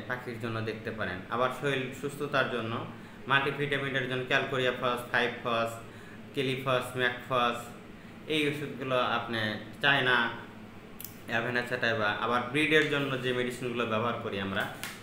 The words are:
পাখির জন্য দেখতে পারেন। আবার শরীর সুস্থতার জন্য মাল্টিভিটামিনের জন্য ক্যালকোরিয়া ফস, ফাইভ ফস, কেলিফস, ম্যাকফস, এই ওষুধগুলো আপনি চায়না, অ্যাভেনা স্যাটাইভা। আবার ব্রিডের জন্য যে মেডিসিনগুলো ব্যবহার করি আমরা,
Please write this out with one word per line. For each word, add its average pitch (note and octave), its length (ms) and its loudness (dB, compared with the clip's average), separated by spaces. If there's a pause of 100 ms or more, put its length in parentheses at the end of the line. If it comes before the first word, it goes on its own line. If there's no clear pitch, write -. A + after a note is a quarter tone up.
পাখির A#2+ 340 -6
জন্য A2+ 180 -2
দেখতে A2 300 -4
পারেন। F#2+ 280 -4 (120)
আবার B2 200 2 (100)
শরীর C3 400 0
সুস্থতার C#3+ 500 0
জন্য A#2 360 -2 (420)
মাল্টিভিটামিনের C#3 840 2
জন্য B2+ 160 -2
ক্যালকোরিয়া B2+ 540 4
ফস, B2 200 2 (120)
ফাইভ A#2+ 180 4 (140)
ফস, A2+ 260 2 (640)
কেলিফস, C3 520 0 (100)
ম্যাকফস, A#2+ 600 2 (720)
এই D3+ 200 2
ওষুধগুলো C3 500 -2
আপনি A#2 420 0 (420)
চায়না, B2+ 480 6 (1000)
অ্যাভেনা A#2+ 380 0
স্যাটাইভা। A2+ 440 2 (100)
আবার A#2 200 2 (100)
ব্রিডের D3+ 400 6
জন্য C3+ 320 0
যে B2+ 100 2
মেডিসিনগুলো B2 540 0
ব্যবহার A2 360 2
করি G2+ 180 -2
আমরা, G2 280 0 (340)